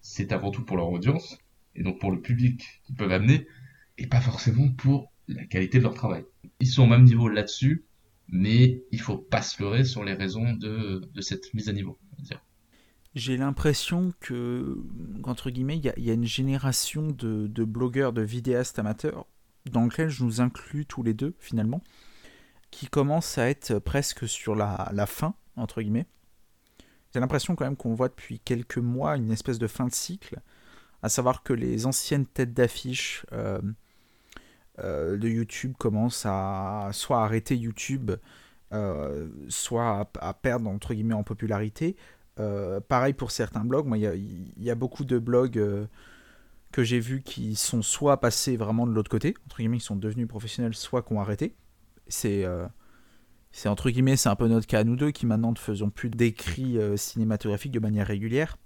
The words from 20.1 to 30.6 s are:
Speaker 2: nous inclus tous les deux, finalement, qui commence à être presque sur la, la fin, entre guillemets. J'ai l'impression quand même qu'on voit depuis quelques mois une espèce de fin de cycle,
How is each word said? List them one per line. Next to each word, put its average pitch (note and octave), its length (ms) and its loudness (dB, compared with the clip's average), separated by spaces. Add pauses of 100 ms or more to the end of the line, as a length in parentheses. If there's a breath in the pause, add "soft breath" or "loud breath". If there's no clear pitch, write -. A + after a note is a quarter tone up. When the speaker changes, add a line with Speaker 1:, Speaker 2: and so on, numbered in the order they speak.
Speaker 2:
nous A2+ 180 0
inclus D3 440 -2
tous - 180 -8
les A2+ 120 2
deux, C3+ 240 -4
finalement, A2+ 440 -2 (880 soft breath)
qui - 160 -14
commence D3 520 0
à B2 100 2
être B2+ 300 0
presque - 500 -2
sur - 260 -4
la, G2+ 380 -2
la G2+ 140 0
fin, - 280 -4 (220)
entre A#2 240 -6
guillemets. A2+ 260 0 (1040 soft breath)
J'ai B2+ 80 -2
l'impression C#3+ 360 0
quand C#3 80 -2
même C3+ 120 -2
qu'on - 180 -2
voit B2+ 140 0
depuis - 320 -12
quelques A#2+ 380 -4
mois C3 380 0
une A2+ 160 0
espèce A#2 260 -2
de A2+ 80 -2
fin B2 200 -4
de B2 80 -4
cycle, - 440 -8 (640 soft breath)